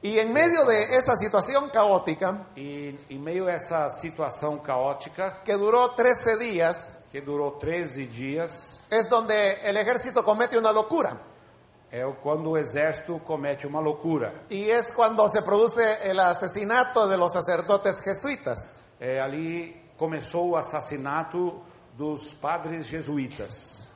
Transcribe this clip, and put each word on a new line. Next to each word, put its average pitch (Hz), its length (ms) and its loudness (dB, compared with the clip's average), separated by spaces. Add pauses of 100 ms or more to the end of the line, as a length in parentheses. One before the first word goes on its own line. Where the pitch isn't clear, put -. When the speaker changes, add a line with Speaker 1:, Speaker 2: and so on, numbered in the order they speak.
Speaker 1:
Y 214 140 0
en 220 140 0
medio 320 320 4
de 226 320 4
esa 254 180 4
situación 220 560 0
caótica, 196 760 2 (100)
Speaker 2:
E 143 400 -10 (120)
em 135 120 -12
meio 175 260 -4
a 180 60 0
essa 160 380 -2
situação 151 680 -6
caótica, 143 880 -4
Speaker 1:
que 208 120 0
duró 233 380 4
trece 233 440 4
días, 175 760 -2
Speaker 2:
que 139 80 -8
durou 143 320 -4
treze 143 540 -6
dias, 135 760 -8 (100)
Speaker 1:
es 220 180 2
donde 214 540 2
el 202 140 0
ejército 226 480 0
comete 226 340 2
una 220 140 4
locura. 214 580 0 (640)
Speaker 2:
é 123 120 -4
o, 135 80 -6
quando 156 380 -2
o 160 40 0
exército 156 640 -2
comete 143 480 -6
uma 143 140 -4
loucura. 151 520 -2 (160)
Speaker 1:
Y 208 220 -2
es 226 220 2
cuando 220 360 6
se 208 140 2
produce 220 600 4
el 190 160 0
asesinato 208 880 2
de 190 120 2
los 175 160 2
sacerdotes 185 680 2
jesuitas. - 840 -6 (160)
Speaker 2:
É, 131 220 -2
ali 165 560 -6 (220)
começou 160 540 -2
o 165 40 2
assassinato 156 1040 -4 (360)
dos 147 360 -8
padres 160 560 -6
jesuítas. 143 1080 -8